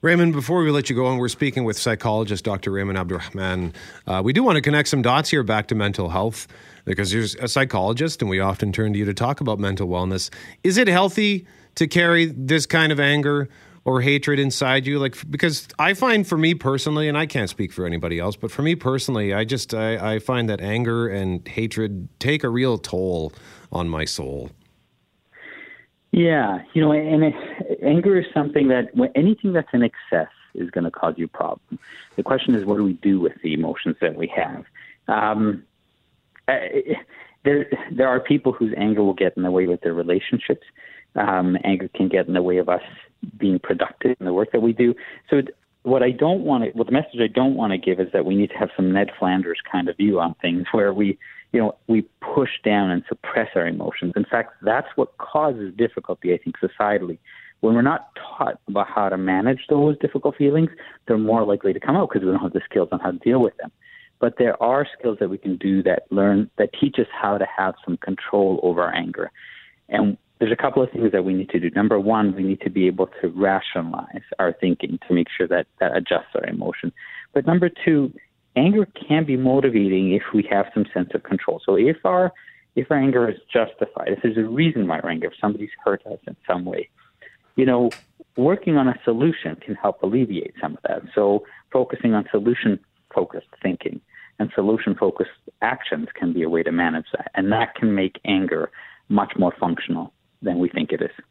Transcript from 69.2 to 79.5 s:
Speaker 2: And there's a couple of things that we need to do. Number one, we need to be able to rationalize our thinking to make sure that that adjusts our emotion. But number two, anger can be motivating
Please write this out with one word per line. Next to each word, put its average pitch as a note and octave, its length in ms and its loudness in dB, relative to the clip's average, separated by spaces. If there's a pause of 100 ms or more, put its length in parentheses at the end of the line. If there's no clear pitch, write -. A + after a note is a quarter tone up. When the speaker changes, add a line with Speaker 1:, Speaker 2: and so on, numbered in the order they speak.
Speaker 2:
And G#2 280 2 (240)
there's A2 100 2
a A2+ 60 2
couple C3+ 260 2
of B2 80 0
things A2+ 220 0
that F#2 120 2
we F#2+ 100 0
need F#2+ 160 -2
to E2+ 100 -12
do. F2 100 -2
Number G2+ 300 2
one, G#2 340 2
we F#2+ 80 -6
need F#2+ 200 -2
to - 80 -2
be F#2 180 2
able F#2 180 0 (140)
to F2+ 80 -2
rationalize F#2 920 -4 (180)
our F2+ 120 0
thinking F2 540 -2
to F2+ 80 0
make F2 160 2
sure - 160 -2
that F2 220 -2 (100)
that - 180 0
adjusts - 380 -2
our - 120 -2
emotion. - 460 -6 (400)
But C3+ 140 2
number F3 220 4
two, D3 440 2 (440)
anger F#3+ 300 4
can - 380 0
be C#3 120 0
motivating A2+ 760 4